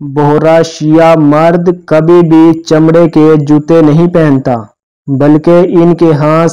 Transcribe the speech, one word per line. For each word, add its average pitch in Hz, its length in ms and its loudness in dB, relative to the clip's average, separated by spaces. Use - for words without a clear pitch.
बोहरा 147 600 0
शिया 160 480 0
मर्द 170 500 0
कभी 160 340 2
भी 160 380 2
चमड़े 160 480 0
के 156 280 2
जूते 151 440 0
नहीं 156 280 2
पहनता, 143 460 -2
बल्कि 147 520 0
इनके 170 320 0
यहाँ 156 480 0